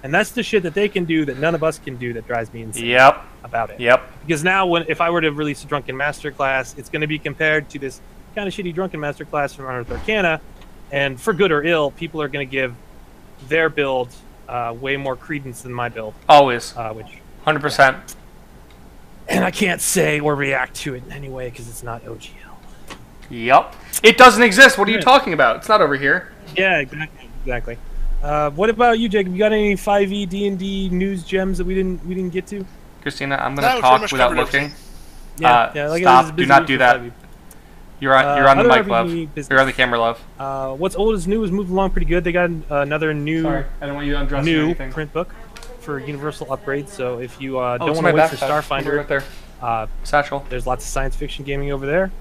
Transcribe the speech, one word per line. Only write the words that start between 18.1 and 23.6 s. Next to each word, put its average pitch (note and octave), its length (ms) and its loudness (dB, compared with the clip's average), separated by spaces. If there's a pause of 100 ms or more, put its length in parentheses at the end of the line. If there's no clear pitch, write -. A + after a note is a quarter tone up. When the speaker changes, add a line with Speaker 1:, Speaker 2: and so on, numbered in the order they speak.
Speaker 1:
And F#3 140 2
I F3+ 80 0
can't F3+ 300 -2
say D3+ 380 0
or D3 160 0
react C3+ 460 -2
to C#3+ 120 -8
it B2+ 120 -12
in C3 80 -16
any C#3 160 -12
way B2+ 220 -10
'cause A#2+ 160 -16
it's A#2+ 160 -16
not A#2 240 -10
O A2+ 80 -12
G - 160 -20 (140)
L. - 120 -20 (720)
Speaker 2:
Yep. A#2+ 460 2 (280)